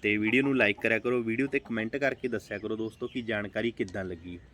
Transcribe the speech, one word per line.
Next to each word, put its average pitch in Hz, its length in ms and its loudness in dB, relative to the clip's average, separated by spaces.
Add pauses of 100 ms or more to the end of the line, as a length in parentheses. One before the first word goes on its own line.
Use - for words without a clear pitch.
ਤੇ 107 140 4
ਵੀਡੀਓ 110 260 4
ਨੂੰ 139 140 2
ਲਾਈਕ 104 240 4
ਕਰਿਆ 110 180 4
ਕਰੋ। 120 240 0
ਵੀਡੀਓ 113 240 0
'ਤੇ 139 120 0
ਕੁਮੈਂਟ 113 380 -4
ਕਰਕੇ 131 320 -2
ਦੱਸਿਆ 107 300 -4
ਕਰੋ 107 180 -4
ਦੋਸਤੋ 110 300 -6
ਕਿ 123 160 -6
ਜਾਣਕਾਰੀ 107 480 -2
ਕਿੱਦਾਂ 101 340 -4
ਲੱਗੀ। 87 340 -10 (160)